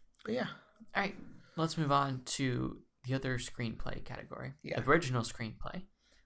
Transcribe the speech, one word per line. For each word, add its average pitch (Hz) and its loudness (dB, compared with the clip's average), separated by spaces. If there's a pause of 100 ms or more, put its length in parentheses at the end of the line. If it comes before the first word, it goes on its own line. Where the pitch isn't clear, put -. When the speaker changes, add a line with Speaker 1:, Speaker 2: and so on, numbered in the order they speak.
(240)
Speaker 1:
but 220 -2
yeah. - 0 (500)
Speaker 2:
All 101 2
right, - -4 (420)
let's 160 0
move 147 4
on 139 4
to 127 0 (260)
the 127 0
other 131 2
screenplay - -2
category. - -8 (100)
Speaker 1:
Yeah. - -2
Speaker 2:
Original 127 6
screenplay, - -6 (440)